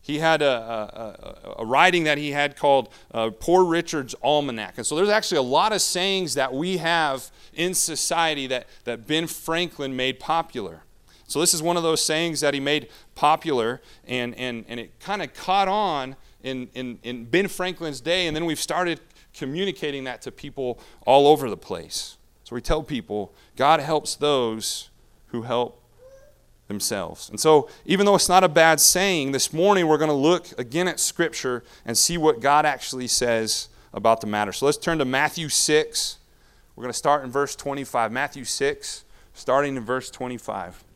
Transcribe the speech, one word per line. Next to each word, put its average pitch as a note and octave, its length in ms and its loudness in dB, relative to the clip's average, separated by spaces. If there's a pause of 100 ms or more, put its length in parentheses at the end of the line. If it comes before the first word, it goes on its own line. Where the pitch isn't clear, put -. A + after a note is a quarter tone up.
He D3 160 -6
had D#3+ 240 2
a, D3 60 4
a, A2+ 1120 -6
a, - 20 -8
a A2+ 40 -6
writing E3 400 4
that D3 120 2
he D3 140 -6
had D3 240 -2
called, C3+ 340 2 (240)
uh, A2+ 160 -2
Poor F3+ 360 4
Richard's E3 580 -4
Almanac. B2+ 540 -2
And A2 80 -8
so D3+ 100 -4
there's G3 140 0
actually G#3 280 0
a C3+ 60 2
lot E3 300 2
of F#3+ 80 2
sayings F#3 520 0
that C3 200 0
we F3 240 -2
have D#3 520 0 (240)
in E3+ 220 -4
society D#3 720 -2
that, B2 180 -4 (200)
that A#2 200 -8
Ben D#3+ 220 -2
Franklin D#3+ 680 -6
made B2+ 240 -2
popular. B2+ 600 -4 (480)
So C#3 120 -2
this F3 120 2
is D#3+ 80 -2
one F3 140 0
of E3+ 80 0
those D#3+ 180 0
sayings D#3+ 380 0
that C#3+ 140 2
he C#3 80 -4
made C#3 260 -2 (260)
popular, C3+ 680 0 (260)
and, B2 280 -4
and, A#2+ 340 -8
and A#2+ 100 -10
it G2+ 220 -16
kinda F#3+ 260 -6
caught F#3+ 400 0
on D#3+ 480 -2 (260)
in, B2+ 320 -8
in, B2+ 300 -10
in A#2 220 -10
Ben F3+ 240 0
Franklin's E3+ 500 -8
day, F3 280 -2
and D#3 80 -4
then E3 100 -2
we've D#3 160 -4
started E3+ 400 -2 (320)
communicating D3 720 -6
that B2 160 -10
to A#2+ 100 -12
people B2+ 480 -8 (260)
all C#3 220 8
over D3 220 6
the F#2 80 -4
place. - 580 -10 (300)
So A#2+ 100 -12
we A#2+ 60 -6
tell D#3 200 0
people, G#2+ 520 -6 (240)
"God D3 240 4
helps D3+ 340 -2
those B2 720 -2 (380)
who A#2 140 -6
help A#2+ 420 -4 (840)
themselves." F#2+ 600 -6
And G#2+ 80 -12
so D3+ 300 6 (180)
even G3 200 2
though G3+ 100 6
it's - 140 2
not F#3 160 6
a F3 40 2
bad D#3+ 300 6
saying, F3 540 2
this - 180 -2
morning F3+ 340 4
we're D#3 120 4
gonna D3+ 160 2
look D#3 440 2
again C#3 300 -4
at D3+ 100 -4
Scripture C3+ 640 -2 (220)
and A#2 140 -4
see F3 200 0
what D#3 220 4
God D3 260 4
actually C3 420 -4
says A2+ 600 0 (260)
about A2+ 280 2
the A#2 60 -6
matter. G#2 260 -2
So - 120 -4
let's C#3+ 120 2
turn E3 220 -2
to C3+ 60 0
Matthew C#3+ 440 -2
six. - 720 0 (580)
We're A#2 60 -14
gonna B2 100 -8
start C#3+ 320 2
in B2 60 -10
verse C#3+ 220 0
twenty-five. C3 600 -4
Matthew C3+ 320 -6
six, - 580 -4 (300)
starting C3+ 420 0
in A#2+ 80 -6
verse B2+ 260 -4
twenty-five. G#2+ 760 -10 (100)